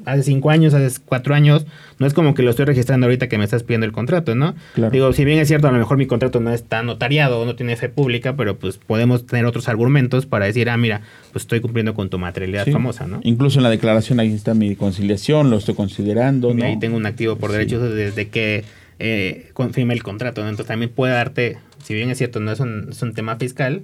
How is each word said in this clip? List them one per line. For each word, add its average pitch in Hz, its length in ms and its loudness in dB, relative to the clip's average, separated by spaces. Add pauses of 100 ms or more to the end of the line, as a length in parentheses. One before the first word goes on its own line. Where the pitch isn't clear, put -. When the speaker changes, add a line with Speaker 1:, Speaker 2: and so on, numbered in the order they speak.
Speaker 1:
hace 135 200 0
cinco 139 280 2
años, 156 220 6
hace 135 300 2
cuatro 131 300 -2
años", 147 320 6 (320)
no 135 80 0
es 143 80 2
como 151 200 4
que 127 100 2
lo 123 60 6
estoy 131 160 2
registrando 127 420 2
ahorita 123 220 2
que 110 80 -2
me 104 80 2
estás 117 180 -2
pidiendo 110 220 0
el 107 80 -4
contrato, 120 420 0
¿no? 151 180 0 (200)
Speaker 2:
Claro. 113 180 2
Speaker 1:
Digo, 131 220 4
si 139 100 2
bien 151 160 4
es 147 80 2
cierto, 151 220 4
a - 20 4
lo 127 80 4
mejor 117 180 2
mi 135 100 2
contrato 123 340 0
no 117 100 0
está 117 320 -4
notariado, 120 640 0
no 120 100 -4
tiene 120 220 -4
fe 123 100 -4
pública, 127 480 -2
pero, 107 240 -2
pues, 95 180 -6
podemos 120 480 0
tener 120 200 0
otros 120 240 -2
argumentos 127 560 2
para 104 200 -2
decir, 113 240 0
"Ah, 117 60 -2
mira, 110 260 0 (300)
pues, - 140 -8
estoy 117 160 -2
cumpliendo 117 320 -2
con 101 160 -4
tu 92 100 -4
materialidad 95 460 -4
Speaker 2:
Sí. 139 80 0
Speaker 1:
famosa", 113 340 -4
¿no? 95 160 -8
Speaker 2:
Incluso 131 360 2
en 127 40 4
la 120 60 4
declaración 113 500 2
ahí 110 140 2
está 107 200 -2
mi 104 220 2
conciliación, 104 760 0
lo 113 80 4
estoy 101 180 -2
considerando, 117 760 0
Speaker 1:
Y 117 40 2
Speaker 2:
¿no? 120 100 0
Speaker 1:
ahí 113 120 -2
tengo 113 200 -2
un 107 80 -2
activo 107 320 -4
por 104 140 -4
Speaker 2:
Sí. - 60 -2
Speaker 1:
derechos 110 380 -2
desde 104 320 -4
que, 107 380 -2 (340)
eh, 101 540 -4
con-, 127 200 -4
firme 120 200 0
el 110 100 -4
contrato, 107 400 -8
¿no? 107 60 -6
Entonces, - 180 -8
también 117 240 -6
puede 127 220 -2
darte, 120 440 -2 (260)
si 110 100 -10
bien 113 160 -4
es 123 80 -6
cierto, 117 220 -4
no 107 120 -4
es - 80 -6
un, 110 320 -6
es - 100 -12
un 113 120 -6
tema 113 220 -6
fiscal, 127 480 -6